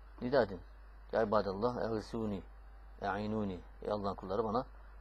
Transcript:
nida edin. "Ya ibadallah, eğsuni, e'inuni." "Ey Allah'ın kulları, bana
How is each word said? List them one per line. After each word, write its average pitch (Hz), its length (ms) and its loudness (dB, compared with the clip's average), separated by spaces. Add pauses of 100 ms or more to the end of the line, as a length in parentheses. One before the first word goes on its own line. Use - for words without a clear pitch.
(200)
nida 123 220 6
edin. 98 180 0 (520)
"Ya 107 100 6
ibadallah, 104 540 4
eğsuni, 107 680 -2 (600)
e'inuni." 101 580 0 (220)
"Ey - 80 -2
Allah'ın 101 240 2
kulları, 101 300 0
bana 110 220 2 (340)